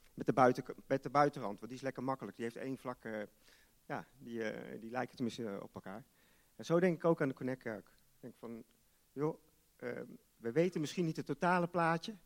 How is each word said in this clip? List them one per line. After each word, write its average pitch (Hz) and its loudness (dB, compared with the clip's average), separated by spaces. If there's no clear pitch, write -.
met - -8
de 135 6
buiten-, 127 8
met 135 2
de 135 -8
buitenrand. 147 2
Want 127 -10
die 127 -10
is 127 -8
lekker 131 -6
makkelijk. 127 -4
Die 113 -6
heeft 117 -6
één 131 -6
vlak, - -10
eh, 107 -6
ja, 123 -6
die, 117 -4
eh, 123 -8
die 113 -12
lijken 123 -4
tenminste, 113 -4
eh, 98 -6
op - -14
elkaar. 98 -12
En 113 -12
zo 170 4
denk 175 4
ik 165 -2
ook 165 4
aan 143 4
de 131 -2
Connect 127 -6
Kerk. 110 -8
Ik - -20
denk 120 -14
van, 117 -12
joh, 151 -2
eh, 123 -6
we 117 -4
weten 175 2
misschien 170 0
niet 160 0
het 143 -4
totale 175 2
plaatje 170 0